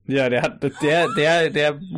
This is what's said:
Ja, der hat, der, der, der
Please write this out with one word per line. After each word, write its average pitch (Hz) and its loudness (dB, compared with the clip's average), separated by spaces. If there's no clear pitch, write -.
Ja, 131 0
der 120 0
hat, - -4
der, 160 2
der, 160 2
der 147 0